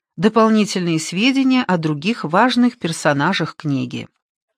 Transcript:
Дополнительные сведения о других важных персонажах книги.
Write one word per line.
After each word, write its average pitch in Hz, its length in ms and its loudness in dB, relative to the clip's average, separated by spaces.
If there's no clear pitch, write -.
Дополнительные 208 800 2
сведения 254 640 0
о 185 140 0
других 160 480 -2
важных 233 560 2
персонажах 160 720 -2
книги. 127 540 -6